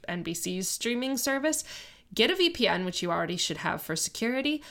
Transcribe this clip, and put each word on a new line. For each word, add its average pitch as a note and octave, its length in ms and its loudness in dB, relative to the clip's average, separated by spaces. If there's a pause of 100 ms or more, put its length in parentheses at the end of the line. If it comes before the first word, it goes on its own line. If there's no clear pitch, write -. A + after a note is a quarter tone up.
N F3 160 -4
B E3+ 100 -4
C's F3+ 360 -2
streaming B3 480 0
service. C#4 460 0 (500)
Get A#3 180 6
a F4 40 4
V F4 160 4
P A#3+ 160 2
N, F3+ 180 2
which F3+ 160 -4
you F3 100 0
already E3+ 260 0
should E3+ 200 -2
have - 240 -2
for E3 140 -4
security. C4 760 0